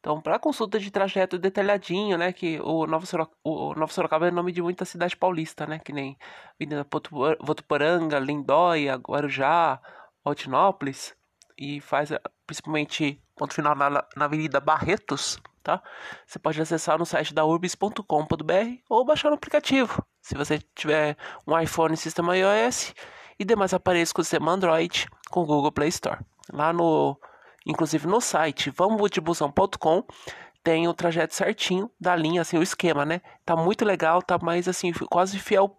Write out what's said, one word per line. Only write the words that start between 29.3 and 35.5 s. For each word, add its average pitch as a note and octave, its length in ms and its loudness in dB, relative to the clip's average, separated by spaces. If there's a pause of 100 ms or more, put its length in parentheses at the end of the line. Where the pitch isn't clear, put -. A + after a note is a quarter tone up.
ponto - 260 0
com D#3+ 280 2 (580)
tem E3 260 2
o E3+ 60 -2
trajeto E3 380 0
certinho F#3+ 560 -2 (120)
da F3+ 160 2
linha, E3+ 260 0
assim, E3 160 0
o D#3 40 4
esquema, D#3+ 420 0
né? E3 160 -2 (240)
Tá E3+ 100 2
muito F3 300 2
legal, F3 360 4
tá F3+ 160 0
mais, E3+ 300 0
assim, F3+ 260 -2
fi-, - 140 -6
quase F#3+ 320 2
fiel G3 300 2 (100)